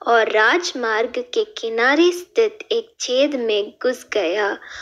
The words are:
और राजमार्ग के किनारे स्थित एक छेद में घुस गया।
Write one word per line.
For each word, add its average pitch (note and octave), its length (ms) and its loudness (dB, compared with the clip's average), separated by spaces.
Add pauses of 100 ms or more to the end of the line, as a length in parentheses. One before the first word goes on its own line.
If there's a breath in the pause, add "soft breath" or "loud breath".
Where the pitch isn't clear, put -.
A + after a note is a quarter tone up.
और A#3 240 4
राजमार्ग A#3+ 1040 0
के A3 100 0
किनारे B3+ 680 2
स्थित - 480 -2 (120)
एक A#3 280 -4
छेद C#4 360 0
में G#3+ 380 -2 (100)
घुस B3 300 -2
गया। F#3+ 440 0 (240 loud breath)